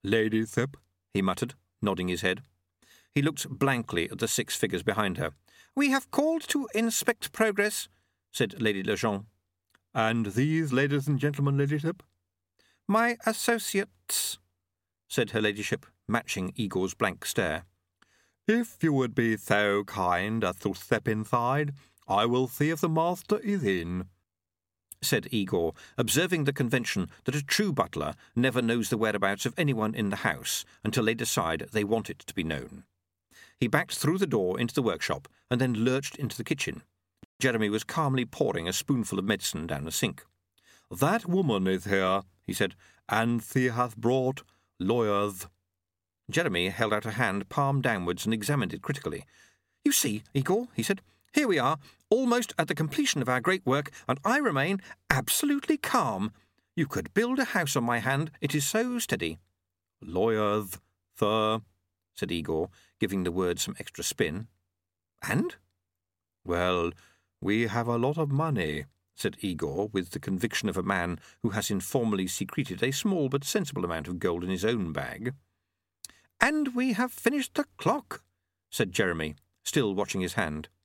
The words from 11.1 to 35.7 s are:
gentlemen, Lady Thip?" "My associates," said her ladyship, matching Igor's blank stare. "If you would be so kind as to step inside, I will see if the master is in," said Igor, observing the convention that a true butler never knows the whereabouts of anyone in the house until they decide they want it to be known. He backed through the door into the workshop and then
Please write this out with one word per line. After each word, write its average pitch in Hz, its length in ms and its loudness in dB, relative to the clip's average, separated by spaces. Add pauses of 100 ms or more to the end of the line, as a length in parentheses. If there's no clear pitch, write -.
gentlemen, 143 400 2
Lady 143 220 2
Thip?" 165 240 -4 (840)
"My 233 380 2
associates," - 1120 -2 (680)
said 117 240 -2
her 110 100 0
ladyship, 107 440 -2 (220)
matching 98 480 -2
Igor's 95 380 -2
blank - 320 -2
stare. 82 400 -2 (800)
"If 226 380 0
you 160 100 4
would 127 220 2
be 113 220 4
so 104 480 2
kind 98 580 0
as 90 160 0
to 98 160 -2
step - 320 -2
inside, 120 640 0 (340)
I 101 180 4
will 123 220 2
see 147 220 0
if 160 100 -2
the 175 80 2
master 170 520 2
is 202 260 0
in," 90 440 0 (920)
said - 320 -2
Igor, 95 400 0 (240)
observing 156 480 2
the 139 80 2
convention 120 560 0 (160)
that 135 100 -2
a 147 80 -2
true 185 300 0
butler 78 420 -2 (180)
never 123 280 2
knows 117 280 2
the 113 80 2
whereabouts 101 480 0
of 123 120 -2
anyone 113 360 2
in 110 160 0
the - 180 -4
house - 360 -2 (220)
until 110 180 2
they 110 100 2
decide 90 600 0
they 107 100 2
want 110 260 0
it 80 100 -10
to - 140 -16
be 82 120 -2
known. 71 400 -6 (760)
He 127 80 2
backed - 300 0
through 170 220 2
the 196 60 4
door 98 320 2
into 120 160 0
the 143 80 2
workshop 82 460 -2 (220)
and 123 100 0
then 120 240 0